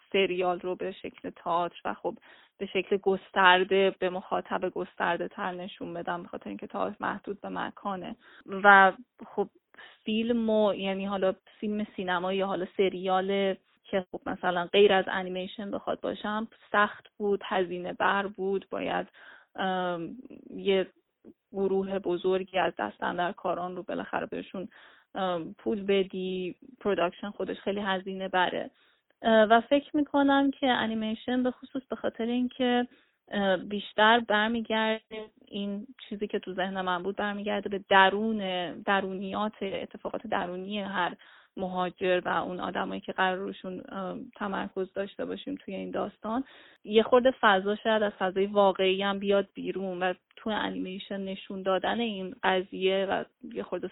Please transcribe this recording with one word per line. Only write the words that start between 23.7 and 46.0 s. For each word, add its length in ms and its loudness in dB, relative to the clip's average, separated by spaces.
رو 80 -10
بالاخره 420 -6
بهشون، 420 -10
ام، 420 -4
پول 260 -4
بدی، 720 -2
پروداکشن 500 -2
خودش 300 -6
خیلی 200 -4
هزینه 480 -4
بره. 420 0
اه، 220 6
و 180 8
فکر 360 0
می‌کنم 540 4
که 160 -2
انیمیشن 760 0
به 80 0
خصوص 380 -10
به 60 -6
خاطر 300 -4
اینکه، 640 0
اه، 260 2
بیشتر 600 4
برمیگرده، 1080 -2
این 400 -8
چیزی 180 -6
که 120 -2
تو 140 -10
ذهن 280 -4
من 220 -2
بود 120 -4
برمیگرده 540 -4
به 100 -4
درون، 480 6
درونیات، 760 -2
اتفاقات 640 -8
درونی 520 -4
هر 340 -4
مهاجر 680 -2
و 40 -4
اون 300 -2
آدمایی 420 -4
که 100 -12
قرار 260 0
روشون، 520 -10
اه، 260 -8
تمرکز 580 -6
داشته 320 -8
باشیم 300 -8
توی 200 -12
این 160 -8
داستان. 520 -6